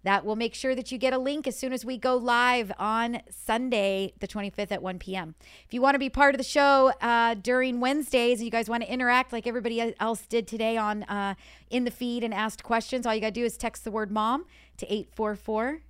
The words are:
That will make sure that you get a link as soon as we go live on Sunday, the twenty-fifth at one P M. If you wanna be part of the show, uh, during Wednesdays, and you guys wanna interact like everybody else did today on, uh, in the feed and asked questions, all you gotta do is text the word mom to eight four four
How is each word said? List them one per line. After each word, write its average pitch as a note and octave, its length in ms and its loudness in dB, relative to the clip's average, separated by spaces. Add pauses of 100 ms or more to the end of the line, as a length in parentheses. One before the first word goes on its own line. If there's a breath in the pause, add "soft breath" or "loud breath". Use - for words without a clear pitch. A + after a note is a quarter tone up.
That G3 200 2
will G#3+ 120 -2
make A#3 180 -2
sure C4 220 -2
that B3+ 160 -8
you B3+ 60 -8
get B3+ 140 2
a C4 60 0
link C#4 300 -2
as A3+ 100 -6
soon C4 140 -4
as A#3+ 120 -6
we B3 140 -6
go B3+ 160 2
live A#3+ 640 2
on A3+ 500 -2
Sunday, G#3 920 0
the G3+ 80 -6
twenty-fifth G3+ 420 -6
at F#3+ 100 -2
one F3+ 200 -6
P F#3+ 160 -8
M. D#3+ 180 -10 (320 loud breath)
If - 80 -12
you B3 80 0
wanna C#4 160 6
be C4+ 100 -2
part C#4 280 6
of - 20 -4
the C4 60 -2
show, C#4 560 6
uh, A#3 340 4
during B3 460 0
Wednesdays, B3 580 2
and A3+ 60 -4
you A#3 80 -6
guys G#3 180 0
wanna A#3 140 -2
interact B3+ 480 2
like A#3 160 -4
everybody A#3 500 -2
else A3+ 300 -2
did A#3 180 0
today A3+ 300 -2
on, G#3 280 -2
uh, G3 300 -4 (340 loud breath)
in B3 140 0
the A#3+ 80 0
feed A#3+ 320 -4
and A3+ 100 -4
asked G3+ 300 -4
questions, A#3+ 420 -2
all A3+ 120 0
you G#3+ 40 -2
gotta A3 120 -2
do A#3 120 -2
is A3+ 120 -2
text - 260 -6
the A3+ 80 -8
word G#3 220 -4
mom A3+ 320 0 (320 soft breath)
to - 160 -10
eight G#3 200 -4
four G#3+ 220 -2
four A3+ 560 -4